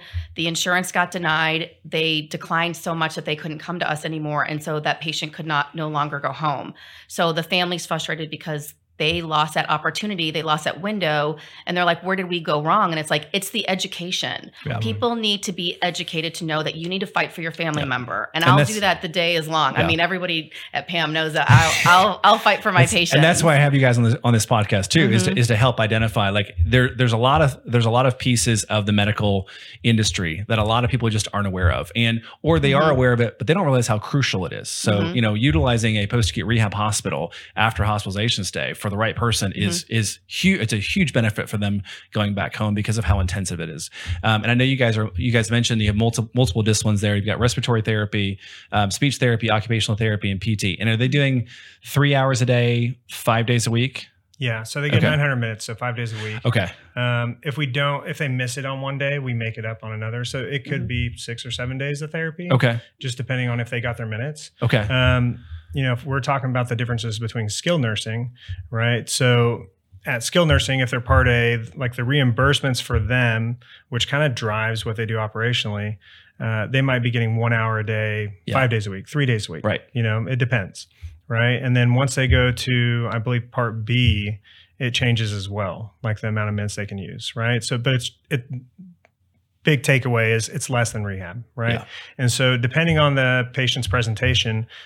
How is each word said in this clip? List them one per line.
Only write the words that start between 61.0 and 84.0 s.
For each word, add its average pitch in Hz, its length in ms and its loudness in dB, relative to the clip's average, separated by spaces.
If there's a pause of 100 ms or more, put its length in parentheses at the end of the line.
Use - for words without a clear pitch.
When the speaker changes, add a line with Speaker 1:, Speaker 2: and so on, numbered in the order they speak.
Speaker 3:
six - 280 -12
or 123 60 -10
seven 127 280 -6
days 143 240 -6
of 151 80 -10
therapy. 165 400 -8
Speaker 2:
Okay. 120 280 2 (200)
Speaker 3:
Just 127 180 -8
depending 127 320 -4
on 120 100 -2
if 117 120 -6
they 120 100 -4
got 117 160 -4
their 117 80 -8
minutes. 120 460 -8 (100)
Speaker 2:
Okay. 120 180 2
Speaker 3:
Um, 127 600 2 (360)
you 139 80 0
know, 127 100 0
if 120 120 -6
we're 135 160 -2
talking 131 280 -2
about 123 200 -2
the 123 60 -2
differences 117 440 -4
between 113 300 -6
skilled 165 320 0
nursing, 113 500 -4 (400)
right? 117 380 0
So 120 580 2 (400)
at 123 160 -4
skilled 175 240 4
nursing, 135 320 4
if 127 120 2
they're 127 100 -2
Part 127 260 4
A, 120 320 4 (160)
like, 127 200 -6
the 127 80 -4
reimbursements 131 800 2
for 120 180 -2
them, 117 580 0 (320)
which 120 180 -2
kinda 147 220 2
drives 110 560 -2
what 113 100 -4
they 113 100 -4
do 110 100 -4
operationally, 107 800 -4 (420)
uh, 110 280 -2
they 135 140 0
might 131 180 0
be 120 120 0
getting 113 260 0
one 117 160 0
hour 113 260 0
a 107 60 -4
day, 107 600 -4
Speaker 2:
Yeah. - 80 -4
Speaker 3:
five 131 160 2
days 110 180 0
a 101 40 -8
week, 95 160 -10
three 147 180 0
days 113 240 -2
a - 40 -12
week. 78 120 -12
Speaker 2:
Right. 104 160 0 (120)
Speaker 3:
You 117 100 -2
know, 110 240 0
it 127 100 -2
depends, 113 500 -2 (400)
right? 120 340 2
And 127 140 2
then 120 200 6
once 131 200 2
they 131 120 2
go 127 240 4
to, 120 600 0
I 117 80 -2
believe, 120 320 -2
Part 113 340 -4
B, 107 540 2 (380)